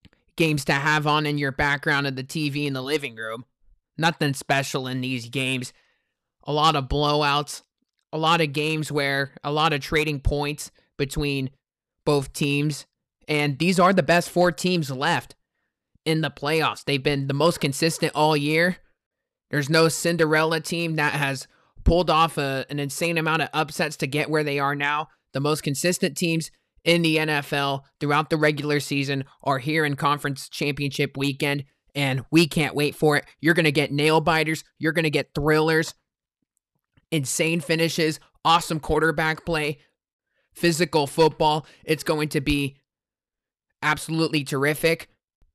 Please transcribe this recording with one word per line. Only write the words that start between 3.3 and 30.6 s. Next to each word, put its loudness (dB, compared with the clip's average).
Nothing 0
special -2
in -6
these -6
games. -4
A -6
lot 4
of -2
blowouts, 0
a -6
lot 2
of 0
games -2
where -2
a -6
lot 0
of -2
trading -2
points -4
between -4
both 0
teams, -2
and -2
these 2
are 6
the 4
best 2
four 2
teams -2
left -4
in 0
the -2
playoffs. -2
They've -2
been 0
the -2
most 2
consistent -2
all 4
year. 0
There's -2
no 6
Cinderella 2
team -4
that 0
has -4
pulled 4
off 4
a, -2
an -6
insane -2
amount 0
of -4
upsets -2
to -4
get -2
where 0
they -2
are 0
now. -2
The -4
most 0
consistent -2
teams -2
in 4
the 2
N 0
F -2
L -2
throughout 0
the 0
regular 2
season -4
are 0
here 0
in -2
conference -4
championship -4